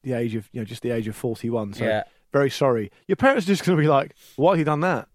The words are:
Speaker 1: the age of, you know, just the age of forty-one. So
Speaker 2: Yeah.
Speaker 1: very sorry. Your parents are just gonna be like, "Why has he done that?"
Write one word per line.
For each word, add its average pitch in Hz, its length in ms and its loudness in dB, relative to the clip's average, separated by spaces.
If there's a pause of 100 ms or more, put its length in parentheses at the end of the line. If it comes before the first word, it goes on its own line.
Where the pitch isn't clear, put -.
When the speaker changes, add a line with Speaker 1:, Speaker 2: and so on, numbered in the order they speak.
Speaker 1:
the 127 120 -4
age 117 200 -2
of, 110 180 -8
you 123 80 -8
know, 110 60 -6
just 113 160 -12
the 123 80 -4
age 113 180 -2
of 107 80 -8
forty-one. 113 580 -6
So - 120 -6
Speaker 2:
Yeah. 107 200 -2 (280)
Speaker 1:
very 143 160 4
sorry. 120 420 0 (160)
Your 185 100 0
parents 262 280 2
are 185 40 -4
just 196 140 2
gonna 175 160 2
be 151 80 4
like, 147 280 2 (200)
"Why 165 180 4
has 170 40 2
he 160 60 0
done 151 160 0
that?" 160 360 -2